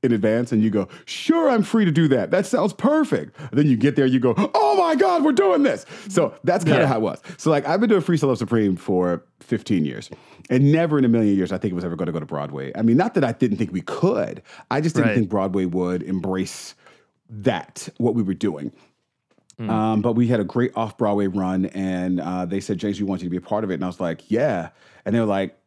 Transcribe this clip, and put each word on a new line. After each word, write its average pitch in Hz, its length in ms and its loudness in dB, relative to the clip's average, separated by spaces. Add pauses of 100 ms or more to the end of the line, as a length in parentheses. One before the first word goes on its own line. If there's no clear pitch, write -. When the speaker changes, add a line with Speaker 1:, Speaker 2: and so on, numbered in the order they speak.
Speaker 1:
in 120 80 4
advance 113 400 0
and 110 100 2
you 110 80 2
go, 98 160 0 (200)
"Sure, 320 440 0
I'm 226 140 2
free 220 200 2
to 175 60 2
do 156 180 4
that. 120 220 2
That 190 160 0
sounds 185 260 0
perfect." 294 600 0 (160)
Then 147 160 2
you 131 100 4
get 131 200 2
there, 135 100 4
you 131 140 2
go, 120 120 2 (220)
"Oh - 240 2
my 339 160 2
God, 349 300 2
we're 302 80 4
doing 349 320 2
this." 156 200 0 (240)
So 175 240 0 (120)
that's - 200 2
kinda 151 180 4
Speaker 2:
Yeah. 147 40 4
Speaker 1:
how 131 120 2
it 110 40 0
was. 98 180 -4 (160)
So, - 140 0
like, 143 160 2
I've 170 140 2
been 233 80 2
doing 202 140 4
Freestyle 147 260 2
Love 120 100 2
Supreme 104 380 2
for 90 480 0 (160)
fifteen 98 440 -2
years, 64 240 -8 (420)
and 135 200 6
never 160 280 2
in 135 60 4
a 123 40 4
million 113 260 4
years 95 160 0
I 92 80 -4
think 98 140 -4
it - 20 -6
was 87 100 -6
ever 85 120 -6
gonna 78 160 -4
go 78 80 -4
to 76 60 -12
Broadway. 71 500 -8
I 104 60 -4
mean, 117 140 4
not 185 180 2
that 151 100 2
I 117 80 -2
didn't 113 240 0
think 92 160 -4
we 92 80 -4
could. - 600 -2 (300)
I 131 100 0
just 160 140 -2
didn't 123 140 2
Speaker 3:
Right. 107 80 0
Speaker 1:
think 110 120 0
Broadway 95 360 0
would 90 400 -2
embrace 95 720 -6 (540)
that, 104 580 -6 (100)
what 117 160 0
we 117 80 0
were 95 120 -2
doing. 76 360 -4 (920)
Speaker 2:
Mm. 113 80 -6
Speaker 1:
Um, 110 340 0
but 117 100 0
we 120 160 2
had 117 100 2
a 101 60 0
great 123 320 -2
off-Broadway 104 500 -2
run, 92 400 -2
and, 92 540 -4
uh, 90 240 -4
they 95 160 -4
said, 98 180 -6
"James, 101 220 -6
we 104 60 -4
want 92 160 -6
you 90 40 -8
to 87 40 -6
be 90 80 -4
a - 20 -6
part 107 240 -4
of 95 80 -4
it." - 20 -2
And 76 80 -6
I 90 60 -4
was 85 100 -12
like, 85 320 -6
"Yeah." 110 380 -2 (360)
And 98 120 -4
they - 20 2
were 113 80 0
like 98 300 -2 (100)